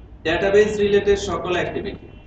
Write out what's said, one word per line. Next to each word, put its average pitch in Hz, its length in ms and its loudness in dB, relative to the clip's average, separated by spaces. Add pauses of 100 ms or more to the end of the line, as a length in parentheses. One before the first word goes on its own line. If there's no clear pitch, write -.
(260)
database 196 460 2 (120)
related 202 360 2 (100)
সকল 175 300 -4
activity, - 480 -8 (200)